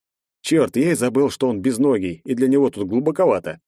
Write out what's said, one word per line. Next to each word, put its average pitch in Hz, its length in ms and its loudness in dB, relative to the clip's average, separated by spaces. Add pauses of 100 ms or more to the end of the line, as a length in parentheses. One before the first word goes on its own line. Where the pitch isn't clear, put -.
(420)
Черт, 151 340 0
я 160 160 0
и - 20 2
забыл, 123 360 0
что - 180 -2
он 107 120 -4
безногий, 110 640 -2
и 131 100 -4
для 127 140 0
него 135 220 2
тут 101 180 -8
глубоковато. 123 800 0